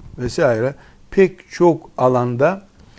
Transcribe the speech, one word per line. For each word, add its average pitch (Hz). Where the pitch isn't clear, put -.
vesaire 123
pek -
çok 175
alanda, 127